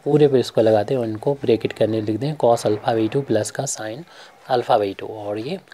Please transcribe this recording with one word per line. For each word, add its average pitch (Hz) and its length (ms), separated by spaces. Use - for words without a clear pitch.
पूरे 147 240
पे 131 120
इसको - 220
लगाते 110 320
हैं 131 80
और 113 60
इनको 110 280
bracket 117 380
करने 110 280
लिख 107 160
दें 147 180
cos 117 300
alpha 107 280
by 110 180
टू 139 100
प्लस 107 300
का 135 140
sin 113 380
alpha 123 280
by 101 220
two, 104 80
और 104 320
ये 156 200